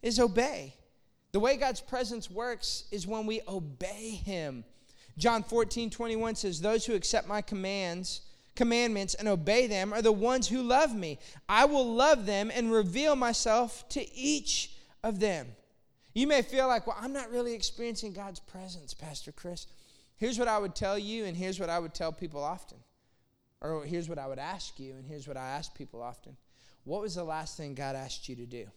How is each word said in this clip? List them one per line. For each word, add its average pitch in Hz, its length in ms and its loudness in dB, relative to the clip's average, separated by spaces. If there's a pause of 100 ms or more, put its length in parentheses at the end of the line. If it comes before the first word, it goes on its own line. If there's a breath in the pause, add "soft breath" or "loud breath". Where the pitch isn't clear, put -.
is 220 180 2
obey. 226 560 2 (580)
The 196 80 2
way 262 160 4
God's 277 240 0
presence 240 500 -4
works 233 600 -4
is 190 160 -4
when 220 200 -4
we 220 200 -2
obey 190 800 -8
him. 151 400 -6 (540 soft breath)
John 220 240 4
fourteen 226 480 0
twenty-one 226 440 -2
says, 180 260 -4
"Those 185 260 2
who 233 80 0
accept 196 340 0
my 208 140 -2
commands, 190 800 -4 (320 soft breath)
commandments 233 600 2
and 214 140 0
obey 202 380 6
them 202 260 0
are 220 100 0
the 214 100 8
ones 220 360 4
who 254 140 2
love 247 320 6
me. 165 240 -4 (300 loud breath)
I 226 180 10
will 285 200 6
love 240 380 6
them 208 300 0
and 233 180 2
reveal 226 440 4
myself 233 760 2
to - 240 -4
each - 600 0 (280 loud breath)
of 208 180 -2
them." 170 280 0 (680 soft breath)
You 254 120 2
may 294 140 6
feel 262 280 2
like, 240 180 2
"Well, 233 120 -2
I'm 247 140 -6
not 262 180 -6
really 240 220 -2
experiencing 220 640 -6
God's 196 260 -10
presence, 180 540 -14
Pastor 151 380 -12
Chris." 175 340 -12 (500 soft breath)
Here's 226 220 0
what 240 100 4
I 214 100 4
would 196 160 0
tell 202 240 0
you, 214 280 -4
and 170 100 -4
here's 185 240 -4
what 170 80 -2
I 170 100 0
would 165 160 -4
tell 160 180 -2
people 156 300 -8
often. 170 360 -8 (840)
Or 156 240 -4
here's 165 240 -4
what 165 100 -6
I 135 80 -8
would 135 120 -6
ask 170 400 -8
you, 131 160 -12
and 131 120 -16
here's 143 220 -12
what 131 80 -10
I 131 140 -8
ask 143 240 -8
people 117 280 -14
often. 123 340 -14 (480 soft breath)
What 170 160 -4
was 208 140 -6
the 175 100 -6
last 156 320 -8
thing 147 180 -10
God 135 200 -6
asked 131 340 -10
you 127 80 -8
to 120 80 -10
do? 120 220 -12 (100)